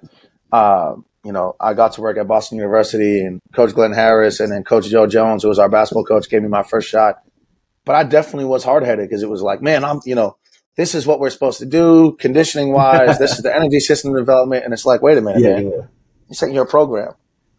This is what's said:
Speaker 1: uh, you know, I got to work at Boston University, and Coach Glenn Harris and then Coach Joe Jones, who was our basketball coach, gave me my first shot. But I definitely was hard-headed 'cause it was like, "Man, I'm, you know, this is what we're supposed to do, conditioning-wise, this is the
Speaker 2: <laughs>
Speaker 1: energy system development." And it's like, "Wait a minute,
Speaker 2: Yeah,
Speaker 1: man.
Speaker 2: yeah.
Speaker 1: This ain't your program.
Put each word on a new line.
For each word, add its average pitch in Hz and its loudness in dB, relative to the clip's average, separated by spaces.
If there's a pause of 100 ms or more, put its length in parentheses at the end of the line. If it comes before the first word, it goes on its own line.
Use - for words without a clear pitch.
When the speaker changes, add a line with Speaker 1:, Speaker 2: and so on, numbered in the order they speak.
(520)
Speaker 1:
uh, 98 2 (280)
you 104 -12
know, 92 -6
I 110 -2
got 113 2
to - -16
work 107 -4
at 104 -6
Boston 110 -4
University, 104 0
and 90 -10 (140)
Coach 117 2
Glenn 110 0
Harris 110 2
and 107 -2
then 98 -8
Coach 104 0
Joe 110 4
Jones, 104 0
who 107 2
was 101 2
our 101 4
basketball 107 0
coach, 107 0
gave 110 0
me 107 -6
my 101 -2
first 110 -6
shot. 107 0 (640)
But 139 -2
I 151 2
definitely 147 0
was 131 -2
hard-headed 120 0
'cause 104 -6
it 107 -6
was 101 -6
like, 98 -4
"Man, 143 -2
I'm, 147 -6
you 127 -6
know, 107 -2 (400)
this 170 -4
is 139 -4
what 147 0
we're 135 -2
supposed 127 -4
to - -12
do, 160 4
conditioning-wise, 139 2
this 143 2
is - -8
the - -2
Speaker 2:
<laughs> 156 2
Speaker 1:
energy 147 2
system 139 -2
development." 127 0
And 120 -8
it's 113 -6
like, 123 2
"Wait 147 4
a - 2
minute, 107 0
Speaker 2:
Yeah, 101 4
Speaker 1:
man. 101 -4
Speaker 2:
yeah. - -8 (460)
Speaker 1:
This - -8
ain't 135 -4
your 131 0
program. 135 -2 (440)